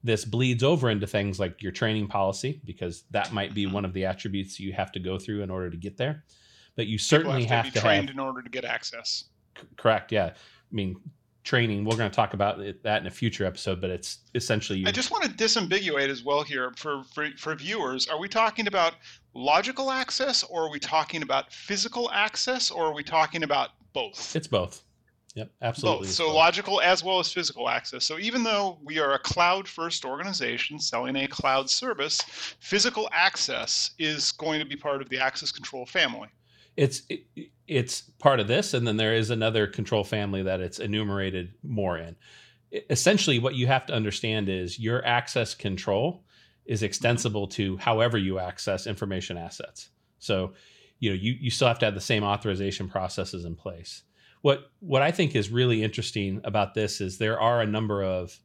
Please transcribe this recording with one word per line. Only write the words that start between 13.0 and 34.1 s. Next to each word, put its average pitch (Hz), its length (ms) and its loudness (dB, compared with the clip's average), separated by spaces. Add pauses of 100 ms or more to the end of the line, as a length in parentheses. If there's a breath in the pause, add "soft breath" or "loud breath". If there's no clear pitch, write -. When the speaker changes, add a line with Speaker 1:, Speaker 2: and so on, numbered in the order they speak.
Speaker 1:
in 92 60 -8
a 87 40 -8
future 107 340 -2
episode, 92 360 -2
but 92 80 -2
it's - 300 -8 (160)
essentially 110 440 0
you 92 80 2
Speaker 2:
I - 40 2
just 254 180 -2
wanna 370 200 0
disambiguate 180 800 2
as 127 140 -6
well 143 200 2
here 127 320 -4
for, 143 280 -6 (100)
for, 151 240 -4
for 156 180 -6
viewers. 147 520 -4
Are 151 120 -2
we 190 80 -6
talking 220 400 2
about 175 280 2 (380 loud breath)
logical 208 560 2
access, 262 540 0
or 165 220 -2
are 156 40 -4
we 147 100 -8
talking 156 440 0
about 135 280 0
physical 226 600 -2
access, 226 580 0
or 170 180 -2
are 151 60 0
we 147 100 -6
talking 160 400 2
about 139 260 2 (240)
both? - 420 -6
Speaker 1:
It's 156 120 -2
both. 92 360 0 (520)
Yep, 110 160 -10 (100)
absolutely 127 380 0
Speaker 2:
Both. 98 80 -6
Speaker 1:
it's 95 100 -2
Speaker 2:
So 165 100 2
Speaker 1:
both. 156 80 2
Speaker 2:
logical 175 460 6
as 175 220 6
well 185 160 2
as - 120 -2
physical 151 360 -2
access. 123 380 -2
So 156 140 -2
even 233 240 0
though 202 400 0
we 156 160 -2
are 143 160 4
a 131 40 0
cloud-first 175 840 2
organization 143 720 -4
selling 127 380 -2
a 135 100 0
cloud 135 420 0
service, 151 520 0 (400 loud breath)
physical - 500 2
access 143 880 0
is 151 320 0